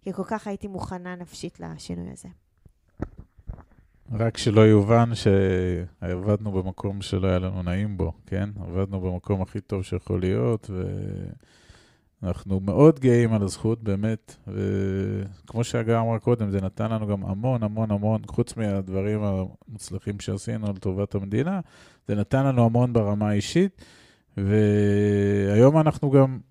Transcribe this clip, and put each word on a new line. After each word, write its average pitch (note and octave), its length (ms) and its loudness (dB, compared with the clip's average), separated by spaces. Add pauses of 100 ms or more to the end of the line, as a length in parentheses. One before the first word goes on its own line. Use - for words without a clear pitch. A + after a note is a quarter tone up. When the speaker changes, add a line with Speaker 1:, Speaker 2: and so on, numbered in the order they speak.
Speaker 1:
כי G3 120 -8
כל F#3+ 100 -6
כך G#3+ 240 -8
הייתי G3+ 200 -10
מוכנה F3+ 480 -10
נפשית F3 440 -14
לשינוי E3+ 520 -12
הזה. - 160 -18 (1800)
Speaker 2:
רק A2+ 260 -2
שלא A2 240 4
יובן A2 540 6
שעבדנו F#2 1400 0
במקום F#2+ 500 -4
שלא F#2 260 -2
היה F#2 120 2
לנו F#2 240 -4
נעים F#2+ 340 -2
בו, E2+ 160 -2 (120)
כן? F#2+ 240 -4 (120)
עבדנו F#2 400 -4
במקום F#2 400 -4
הכי G2 200 -6
טוב F#2+ 220 -6
שיכול F#2+ 360 -4
להיות, A2 500 -2 (1500)
ואנחנו F#2+ 380 -4
מאוד C3+ 400 6
גאים A#2+ 340 4
על G#2 100 2
הזכות, A2 400 -4
באמת, G#2 520 -4 (120)
וכמו G2 1160 -4
שהגר A#2 360 -2
אמרה A2+ 200 -2
קודם, A2+ 320 0
זה G2 100 -2
נתן A2 300 -4
לנו G#2+ 160 -4
גם G2 180 -4
המון, A2+ 380 -2
המון, G#2+ 280 -4
המון, G#2 360 0
חוץ - 300 -4
מהדברים G2 680 -2
המוצלחים G2 960 -6
שעשינו G#2+ 540 -6
לטובת G2 420 -4
המדינה, A2+ 440 -2 (480)
זה G#2+ 80 -2
נתן C3 300 0
לנו B2 200 4
המון A#2+ 280 2
ברמה G#2 360 2
האישית, E3+ 520 0 (560)
והיום G#2 1400 4
אנחנו D#3 340 2
גם C3+ 280 4 (120)